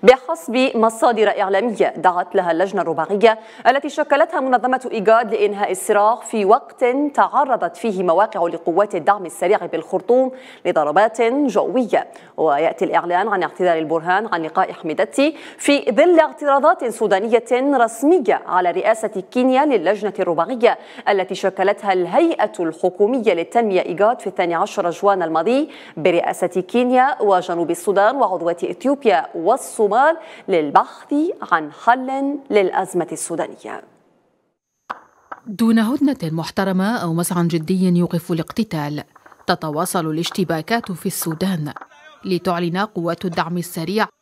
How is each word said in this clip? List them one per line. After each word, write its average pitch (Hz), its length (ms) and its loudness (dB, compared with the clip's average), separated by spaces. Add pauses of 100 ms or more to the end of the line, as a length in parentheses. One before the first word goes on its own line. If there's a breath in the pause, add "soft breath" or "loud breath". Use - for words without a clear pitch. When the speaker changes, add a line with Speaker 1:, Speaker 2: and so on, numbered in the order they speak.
Speaker 1:
بحسب 254 720 4
مصادر 226 640 2
إعلامية، 196 560 0
دعت 175 380 0
لها 180 160 0
اللجنة 185 300 -2
الرباعية 190 580 2 (280 loud breath)
التي 277 220 2
شكلتها 302 500 0
منظمة 254 520 0
إيجاد 220 420 2
لإنهاء 208 380 -2
الصراع 208 440 2
في 220 300 -4
وقت 240 400 2 (280)
تعرضت 220 640 0
فيه 190 260 -4
مواقع 185 380 2
لقوات 175 540 -2
الدعم 196 300 0
السريع 180 400 -2
بالخرطوم 233 680 -2 (340 loud breath)
لضربات 175 560 2
جوية. 226 840 0 (300 loud breath)
ويأتي 160 480 0
الإعلان 170 420 -2
عن 196 160 -2
اعتذار 170 340 -2
البرهان 165 560 -2
عن 165 100 -4
لقاء 160 280 -2
حميدتي 247 640 -2 (220 loud breath)
في 285 340 0
ظل 320 280 4
اعتراضات 294 680 2
سودانية 220 680 0
رسمية 254 960 2
على 175 240 2
رئاسة 202 600 -2
كينيا 254 340 2
للجنة 202 540 0
الرباعية 175 580 0 (320 loud breath)
التي 196 260 0
شكلتها 196 580 0
الهيئة 208 680 0
الحكومية 196 760 0
للتنمية 185 480 0
إيجاد 208 380 0
في 214 80 -10
الثاني 180 280 -2
عشر 196 340 -2
جوان 196 340 0
الماضي 180 460 0 (280 loud breath)
برئاسة 170 500 0
كينيا 247 720 0
وجنوب 175 500 0
السودان 202 440 2
وعضوة 175 480 0
إثيوبيا 202 600 0 (100)
والصومال 226 840 0 (300 loud breath)
للبحث 180 680 0 (380)
عن 156 200 -2
حل 269 680 -2 (100)
للأزمة 185 640 0
السودانية. - 720 -10 (1600)
Speaker 2:
دون 226 320 2
هدنة 262 440 0
محترمة 185 760 -2
أو 170 160 -4
مسعى 170 340 0
جدي 175 500 0
يوقف 175 340 -2
الاقتتال، 156 720 -6 (440)
تتواصل 160 640 -2
الاشتباكات 170 800 -4
في 165 140 -10
السودان، 170 680 -4 (520)
لتعلن 175 520 -2
قوات 180 480 -4
الدعم 170 320 -4
السريع 175 500 -2 (140)